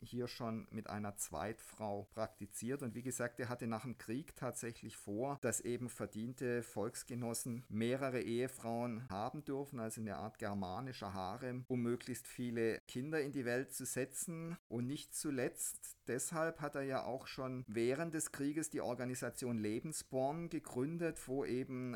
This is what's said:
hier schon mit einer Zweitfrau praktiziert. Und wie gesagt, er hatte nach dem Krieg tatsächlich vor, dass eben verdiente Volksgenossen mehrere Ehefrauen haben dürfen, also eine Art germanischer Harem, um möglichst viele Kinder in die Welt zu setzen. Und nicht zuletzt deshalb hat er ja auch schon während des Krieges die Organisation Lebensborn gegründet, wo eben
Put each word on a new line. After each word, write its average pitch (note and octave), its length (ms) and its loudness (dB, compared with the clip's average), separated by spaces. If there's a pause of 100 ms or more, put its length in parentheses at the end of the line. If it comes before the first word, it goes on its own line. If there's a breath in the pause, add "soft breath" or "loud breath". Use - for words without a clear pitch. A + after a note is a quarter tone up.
hier A#2+ 260 -2
schon A2+ 420 -2
mit A2 200 -6
einer G#2 260 -2
Zweitfrau G2+ 960 -4
praktiziert. A2 720 -2
Und A#2 120 -2
wie A#2+ 60 -6
gesagt, B2 400 -2
er A#2+ 80 0
hatte B2 180 -2
nach A2+ 180 0
dem A#2+ 120 -6
Krieg - 400 -4
tatsächlich A#2 600 -4
vor, B2 420 0
dass A#2 220 4
eben A#2+ 260 0
verdiente A#2+ 720 0
Volksgenossen A#2 1080 -2
mehrere B2 500 4
Ehefrauen A#2 880 0
haben A2+ 380 -2
dürfen, C#3 340 -2
also A2 220 -2
eine G2 160 -2
Art G#2 200 -6
germanischer G2+ 760 -2
Harem, B2 540 -2
um B2 120 4
möglichst A#2+ 460 2
viele A#2 520 4 (100)
Kinder D3+ 340 0
in C#3 100 0
die C3+ 140 0
Welt B2+ 260 2
zu C3 140 -4
setzen. E3 720 -2 (100)
Und A#2+ 180 0
nicht C#3+ 280 -4
zuletzt - 840 0 (120)
deshalb D#3+ 520 2
hat D3 140 -2
er C#3 80 0
ja C3+ 220 2
auch B2+ 220 -2
schon C3 400 -2
während B2+ 460 4
des D3+ 220 0
Krieges D3 340 2
die B2 120 0
Organisation B2 760 0
Lebensborn C3+ 960 2
gegründet, D#3+ 760 0
wo C3 160 2
eben B2+ 500 0